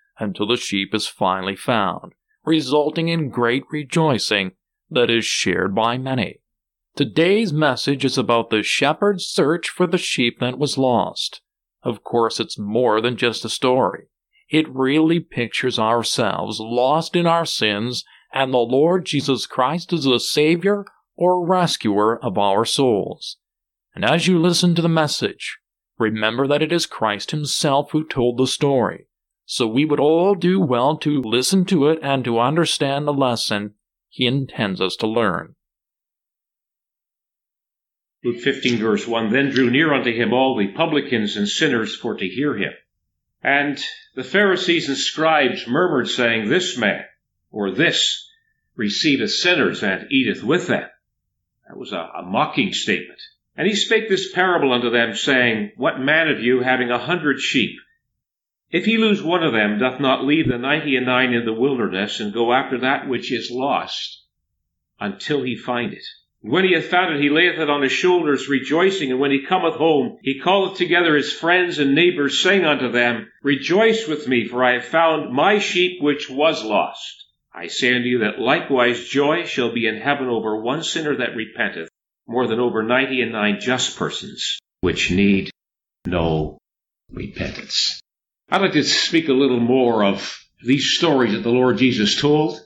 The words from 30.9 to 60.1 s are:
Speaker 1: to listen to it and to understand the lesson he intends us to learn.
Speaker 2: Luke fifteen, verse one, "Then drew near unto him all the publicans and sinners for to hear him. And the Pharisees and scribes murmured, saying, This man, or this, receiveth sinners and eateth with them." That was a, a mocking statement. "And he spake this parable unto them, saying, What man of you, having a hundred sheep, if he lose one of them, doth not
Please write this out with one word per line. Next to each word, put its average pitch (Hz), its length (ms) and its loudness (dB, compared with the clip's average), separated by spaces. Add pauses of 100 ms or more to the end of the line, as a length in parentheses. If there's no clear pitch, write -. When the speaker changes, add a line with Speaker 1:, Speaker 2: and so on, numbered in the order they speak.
Speaker 1:
to 147 220 0
listen 127 460 2
to 151 220 4
it 160 160 2
and 135 200 0
to 117 140 0
understand 143 680 0
the 147 80 0
lesson 110 600 -2 (340)
he 127 180 -4
intends 120 540 -2
us 92 160 -2
to 110 120 -2
learn. 98 480 -2 (2750)
Speaker 2:
Luke 120 180 -4
fifteen, 135 380 0
verse 104 260 0
one, 113 280 -2
"Then 139 180 2
drew 123 200 2
near 151 220 2
unto 123 200 0
him 113 200 0
all 127 240 2
the 98 120 0
publicans 131 680 -2
and 101 120 -2
sinners 117 480 -2
for 110 180 -6
to 98 140 -6
hear 120 280 -4
him. 90 180 -4 (680)
And 139 340 0 (380)
the 127 80 -8
Pharisees 180 640 2
and 135 80 -2
scribes 147 680 0
murmured, 139 420 0
saying, 117 400 0
This 165 300 0
man, 101 240 0 (480)
or 101 220 -4
this, - 520 0 (520)
receiveth 113 560 0
sinners 165 500 0
and 95 300 -4
eateth 113 320 0
with 143 240 0
them." - 200 -2 (800)
That - 80 -18
was 113 160 -12
a, 92 60 -6
a 82 240 -10
mocking 104 500 -2
statement. - 480 -6 (340)
"And 175 140 0
he 214 80 0
spake 220 320 0
this 185 240 -2
parable 170 400 2
unto 120 160 0
them, 117 260 0
saying, 117 600 0
What 135 240 -2
man 156 280 2
of 113 120 0
you, 123 200 2
having 123 300 0
a 120 80 0
hundred 147 420 -2
sheep, - 360 -2 (920)
if 180 160 -2
he 226 100 2
lose 208 260 2
one 165 200 0
of 147 100 0
them, 104 260 0
doth 127 220 -2
not 135 240 0